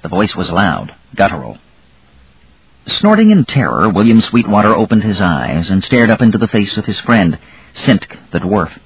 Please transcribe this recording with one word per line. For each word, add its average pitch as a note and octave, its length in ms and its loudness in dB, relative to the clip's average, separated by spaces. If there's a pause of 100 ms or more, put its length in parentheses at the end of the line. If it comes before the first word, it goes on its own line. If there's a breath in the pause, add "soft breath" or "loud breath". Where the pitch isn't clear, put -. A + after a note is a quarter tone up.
The E2+ 60 -10
voice G2+ 260 -2
was F2+ 160 -6
loud, F2+ 440 -2 (200)
guttural. E2 440 -2 (1300)
Snorting G#3+ 440 2
in F3+ 140 4
terror, D2 440 0
William A2 320 4
Sweetwater G#2+ 560 2
opened G#2+ 260 0
his G2+ 180 -2
eyes E2 500 -2
and F#2+ 120 0
stared A#2+ 260 2
up A2+ 140 2
into A2 160 2
the A2 80 0
face G#2 300 -2
of G#2+ 80 -6
his G#2 160 -6
friend, F#2+ 360 0 (380 soft breath)
Sintk - 420 -4 (140)
the F2 80 -6
dwarf. F2+ 320 -2 (160)